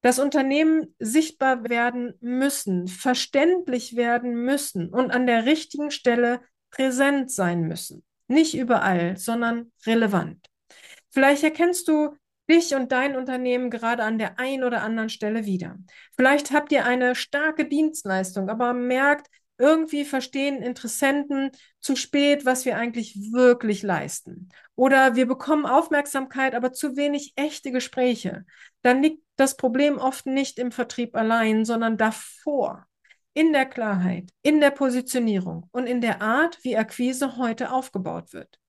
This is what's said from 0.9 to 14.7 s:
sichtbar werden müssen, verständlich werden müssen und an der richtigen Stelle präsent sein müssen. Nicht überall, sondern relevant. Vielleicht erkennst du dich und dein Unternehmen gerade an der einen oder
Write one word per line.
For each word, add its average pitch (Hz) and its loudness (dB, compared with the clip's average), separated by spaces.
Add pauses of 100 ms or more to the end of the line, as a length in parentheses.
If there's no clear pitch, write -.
sichtbar 254 0
werden 240 -2
müssen, 240 -2
verständlich 262 0
werden 240 0
müssen 247 -4
und 254 -2
an 247 0
der 233 2
richtigen 294 -2
Stelle 240 0 (280)
präsent 269 0
sein 175 0
müssen. 165 -8 (240)
Nicht 311 2
überall, 190 0
sondern 233 -4 (140)
relevant. 202 0 (640)
Vielleicht 277 4
erkennst 339 0
du 302 2 (340)
dich 339 6
und 262 -2
dein 262 0
Unternehmen 254 -2
gerade 233 -2
an 220 -2
der - -4
einen 262 -4
oder 240 -2